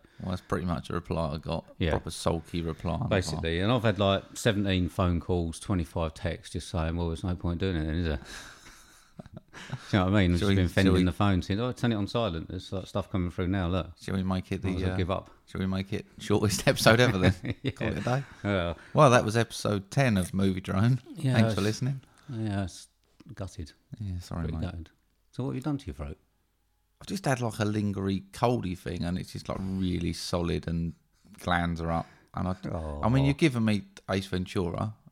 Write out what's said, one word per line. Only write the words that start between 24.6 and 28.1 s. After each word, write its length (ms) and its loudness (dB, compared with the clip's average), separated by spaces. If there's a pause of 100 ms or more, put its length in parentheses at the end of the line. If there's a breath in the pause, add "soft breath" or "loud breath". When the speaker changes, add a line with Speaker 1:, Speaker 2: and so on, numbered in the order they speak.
Speaker 2:
gutted. 240 -8 (420)
So 120 -6
what 60 -2
have 60 -4
you 60 -6
done 160 -2
to 80 -10
your 100 -8
throat? 220 -10 (840)
Speaker 1:
I've 60 -16
just 180 -6
had, 160 0
like, 180 -4
a 60 2
lingery 680 0